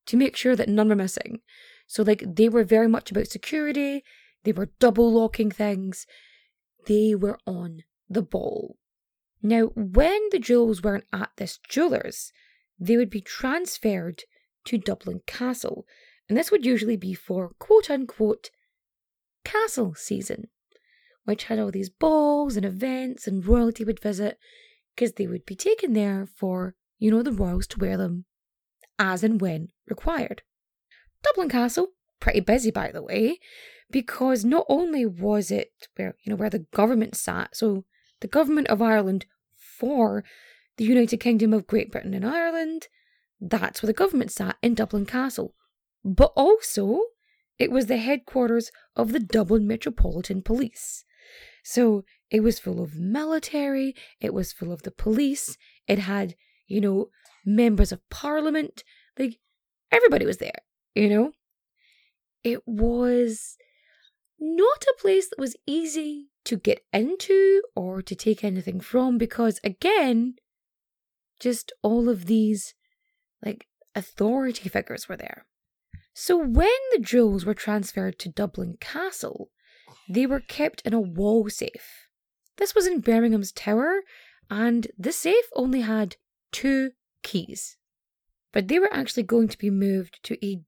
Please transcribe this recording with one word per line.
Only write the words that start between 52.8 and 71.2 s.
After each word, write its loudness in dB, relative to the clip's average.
of -10
military, -2
it -4
was -4
full -10
of -12
the -12
police, -2
it 0
had, -4
you -2
know, 0
members 4
of -14
parliament, -4
like, -4
everybody 6
was -2
there, -10
you 4
know? 4
It -4
was 0
not 2
a 2
place 2
that -12
was -6
easy -6
to -4
get -2
into 2
or -6
to -10
take 0
anything -4
from 0
because, 0
again, 0